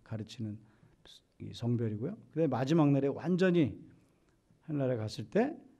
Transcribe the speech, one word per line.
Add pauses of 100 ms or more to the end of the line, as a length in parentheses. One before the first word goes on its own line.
가르치는 (840)
이
성별이고요. (140)
그다음에
마지막
날에
완전히 (840)
하늘나라에
갔을
때 (240)